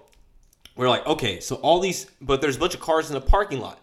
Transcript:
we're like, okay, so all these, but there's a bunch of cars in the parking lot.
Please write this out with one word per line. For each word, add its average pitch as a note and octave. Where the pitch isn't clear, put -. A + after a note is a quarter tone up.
we're B2
like, A2+
okay, B2
so C3+
all E3
these, F#3+
but C3+
there's C#3
a B2+
bunch F3+
of -
cars D#3
in D3
the C3+
parking F#3+
lot. G2